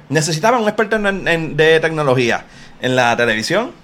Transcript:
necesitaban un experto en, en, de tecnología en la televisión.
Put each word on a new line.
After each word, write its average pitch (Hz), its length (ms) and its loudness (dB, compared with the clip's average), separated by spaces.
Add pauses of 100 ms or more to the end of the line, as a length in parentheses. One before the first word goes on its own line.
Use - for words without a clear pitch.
necesitaban 160 540 0
un 214 60 0
experto 214 280 -2
en, 196 320 -2
en, 160 260 -2
de 160 240 4
tecnología 135 680 0 (340)
en 127 160 -2
la 120 220 2
televisión. 120 520 -2 (140)